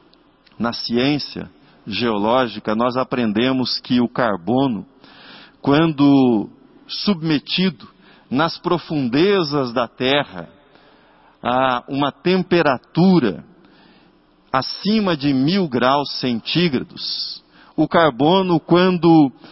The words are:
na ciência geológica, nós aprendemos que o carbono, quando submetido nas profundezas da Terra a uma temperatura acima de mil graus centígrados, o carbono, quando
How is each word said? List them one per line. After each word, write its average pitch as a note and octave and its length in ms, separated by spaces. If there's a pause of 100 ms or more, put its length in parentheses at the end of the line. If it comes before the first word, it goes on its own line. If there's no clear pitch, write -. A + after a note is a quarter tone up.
(580)
na A#2 140
ciência A#2 760 (360)
geológica, A2 880
nós A#2+ 220
aprendemos B2 840
que B2 180
o A#2+ 80
carbono, A2 800 (760)
quando C#3 880 (380)
submetido E3 1000 (460)
nas D#3 260
profundezas D3 1160
da A#2 160
Terra B2+ 580 (960)
a B2 460
uma C#3 240
temperatura E3 1300 (1080)
acima F#3+ 640
de C#3+ 160
mil E3 340
graus C3 420 (100)
centígrados, - 1200 (320)
o D#3 140
carbono, E3 680
quando E3 720 (220)